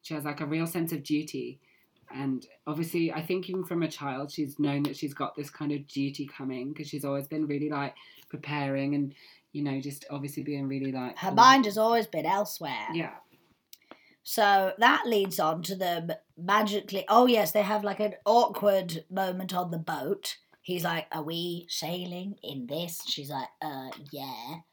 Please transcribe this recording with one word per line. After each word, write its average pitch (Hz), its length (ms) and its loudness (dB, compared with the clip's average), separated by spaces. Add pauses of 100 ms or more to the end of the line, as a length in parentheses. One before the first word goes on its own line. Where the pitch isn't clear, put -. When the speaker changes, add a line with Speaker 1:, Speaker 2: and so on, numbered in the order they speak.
Speaker 1:
She - 140 -10
has, 147 100 -4
like, 147 160 -6
a 151 40 -4
real 160 220 0
sense 165 240 -2
of 143 120 -6
duty. 143 560 -4 (520)
And 131 340 -4 (220)
obviously, 165 440 -2
I 156 100 -4
think 185 280 -4
even 185 160 -4
from 170 160 -2
a 160 60 0
child, 139 440 -6
she's 143 280 -6
known 143 240 2
that 143 120 -2
she's 143 200 -6
got - 200 -4
this 143 140 -8
kind 147 220 -6
of 143 160 -4
duty 139 400 -4
coming 131 460 -6
'cause 147 140 -10
she's 139 180 -8
always 139 220 -2
been 156 200 -2
really, 143 220 -2
like, 139 260 -4 (340)
preparing 139 640 -2
and, 143 220 0 (360)
you 147 120 -4
know, 135 180 -2
just 143 300 -10
obviously 143 320 -6
being 139 240 -4
really, 135 240 -2
like, 127 260 -6
Speaker 2:
Her 190 120 -2
Speaker 1:
all 185 60 -2
Speaker 2:
mind 262 300 12
has 202 120 -2
always 220 280 6
been 160 220 -4
elsewhere. 165 680 -2
Speaker 1:
Yeah. 165 220 -4 (1080)
Speaker 2:
So 196 540 4
that 262 280 6
leads 202 340 2
on 165 240 0
to 175 120 -6
them 170 360 -2 (260)
magically, 196 720 0
oh 233 160 10
yes, 233 260 4
they 208 120 4
have, 208 200 0
like, 196 160 -2
an 214 160 0 (100)
awkward 196 840 4
moment 185 440 -4
on 180 180 -2
the 170 60 -4
boat. 160 600 -4 (240)
He's 175 240 -4
like, 165 260 -2
"Are 160 120 -6
we 170 460 -6
sailing 180 720 -6
in 131 260 -10
this?" 170 380 -6
She's 139 240 -8
like, 143 200 -6 (120)
"Uh, 139 280 -8 (220)
yeah." 135 500 -12 (120)